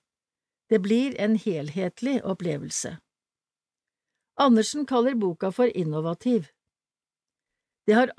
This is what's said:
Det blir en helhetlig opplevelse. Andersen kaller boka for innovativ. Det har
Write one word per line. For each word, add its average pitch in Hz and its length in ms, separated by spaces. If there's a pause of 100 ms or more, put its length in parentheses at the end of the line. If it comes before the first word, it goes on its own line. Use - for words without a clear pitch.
(680)
Det 214 160
blir 240 320
en 214 240
helhetlig 180 880
opplevelse. 165 680 (1400)
Andersen 254 500
kaller 254 300
boka 190 400
for 247 160
innovativ. 165 800 (1400)
Det 208 80
har 247 240